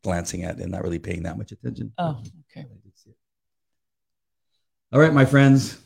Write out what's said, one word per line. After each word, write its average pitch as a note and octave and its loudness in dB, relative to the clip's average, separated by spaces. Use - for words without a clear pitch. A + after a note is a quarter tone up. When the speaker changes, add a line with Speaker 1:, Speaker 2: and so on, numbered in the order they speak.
Speaker 1:
glancing F2 -6
at F2+ -8
and F2+ -10
not F#2+ -8
really E2+ -6
paying F2 -8
that E2+ -10
much G#2+ -14
attention. A#2 -12
Speaker 2:
Oh, D#3+ -6
Speaker 1:
But G#2 -18
Speaker 2:
okay. D3 -20
Speaker 1:
I - -20
did G2+ -20
see - -20
it. - -20
All C3 2
right, D#3 6
my C#3 6
friends. C3+ 4